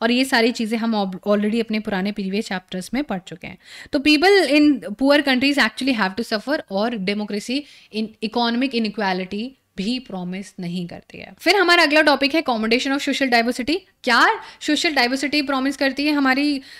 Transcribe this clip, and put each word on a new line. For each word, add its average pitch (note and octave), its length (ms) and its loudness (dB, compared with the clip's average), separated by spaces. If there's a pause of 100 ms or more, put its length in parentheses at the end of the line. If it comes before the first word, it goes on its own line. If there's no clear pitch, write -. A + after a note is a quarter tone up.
और A3+ 80 2
ये B3 140 2
सारी B3 280 2
चीज़ें A3+ 260 -4
हम A3 260 -2
al-, F#3 140 -6 (100)
already G#3 320 0
अपने G#3+ 200 -4
पुराने G3+ 320 -4
प्रीवियस G3+ 360 -6
चैप्टर्स F#3 460 -8
में C#4+ 100 -2
पढ़ G3 140 -6
चुके - 280 -16
हैं। - 120 -16 (340)
तो D4 60 0
people D4+ 520 6
in D4 340 6
poor C4+ 380 2
countries C#4 360 2
actually A#3+ 420 0
have F#3+ 200 -2
to A#3 120 -6
suffer, C4 280 -2 (100)
और G#3+ 260 -2
डेमोक्रेसी G#3 680 -4 (280)
इन, A3 160 -6 (140)
इकोनॉमिक A#3 520 -2
इनइक्वालिटी G#3 800 -4 (200)
भी A3+ 220 -4
प्रॉमिस F#3 640 -10
नहीं F3 260 -6
करती - 320 -18
है। - 220 -18
फिर F4+ 160 2
हमारा F4 260 6
अगला D4+ 200 4
टॉपिक C#4 320 2
है D4+ 80 2
accommodation B3 540 0
of C#4+ 120 -4
social C4 240 0
diversity। B3 440 0 (280)
क्या B3+ 240 4 (320)
सोशल D4+ 340 0
डाइवर्सिटी C4+ 480 0
प्रॉमिस C4+ 340 -2
करती C#4 300 -2
है D4+ 60 2
हमारी, C#4 480 2 (200)